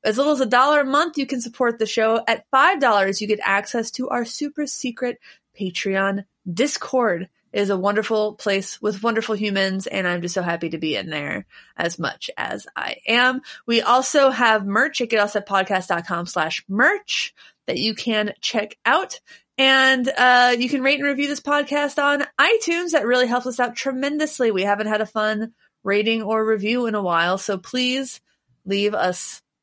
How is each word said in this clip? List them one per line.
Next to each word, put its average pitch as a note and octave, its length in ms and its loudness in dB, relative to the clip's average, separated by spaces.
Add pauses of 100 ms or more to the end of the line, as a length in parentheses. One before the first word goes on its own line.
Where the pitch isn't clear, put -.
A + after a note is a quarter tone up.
as G#3+ 140 0
little C#4+ 160 4
as C4 80 0
a B3+ 60 2
dollar C#4 340 4
a C#4 40 2
month, D4 340 0
you C4+ 80 -2
can C4 120 -4
support A#3 380 -2
the A3 80 -2
show. A3 420 0
At - 220 -2
five D4+ 300 4
dollars, G3+ 420 2
you G#3 60 -4
get G#3 160 0
access G3+ 480 -2
to B3+ 180 -6
our A#3+ 160 -2
super D4 400 -6
secret B3 540 -6 (400)
Patreon G3 680 -2 (260)
Discord. G#3+ 800 -2 (240)
It G#3 60 -2
is G3+ 100 0
a G3+ 80 0
wonderful G#3 580 0
place G3 460 -4
with G#3 220 -4
wonderful A3 320 0
humans, G3 500 -2
and F#3+ 220 -4
I'm F3 140 -2
just F3 120 -6
so F#3 80 -2
happy E3+ 280 -4
to D#3+ 80 -6
be D3+ 180 -2
in F#3+ 140 -6
there D3+ 360 -6 (300)
as E3+ 240 -4
much - 380 -6
as - 280 -6 (120)
I - 280 -8
am. B3+ 360 0 (240)
We A#3 160 2
also C4 480 4
have A3 360 2
merch B3 360 0
at A#3 80 -2
get A3+ 100 2
offset G#3 260 0
podcast F#3+ 420 0
dot E3+ 200 -2
com F3 200 -4
slash D#3+ 420 -4
merch C4+ 680 0 (320)
that - 100 -2
you A3 160 -2
can G#3+ 460 -2
check G#3 460 -4
out. D#4 340 0 (380)
And, C4 500 4
uh, B3 500 6
you B3 120 0
can C4+ 120 0
rate C4+ 200 2
and C#4+ 80 0
review C#4+ 180 -2
this C#4+ 140 -4
podcast D4 600 0
on C#4+ 240 2 (140)
iTunes. F4 520 2
That C4+ 140 2
really B3 220 4
helps A#3+ 200 0
us B3+ 120 -6
out A#3+ 160 0
tremendously. C#4 760 -2
We F#3+ 120 0
haven't G3+ 240 0
had G#3+ 140 0
a G#3+ 40 0
fun G#3+ 460 -2 (320)
rating G#3+ 380 2
or A3 240 0
review A3 400 0
in A3 100 -2
a G#3 60 -2
while, F3 360 2
so G3 200 -4
please B3+ 640 -4 (420)
leave G3+ 300 0
us - 480 -4 (220)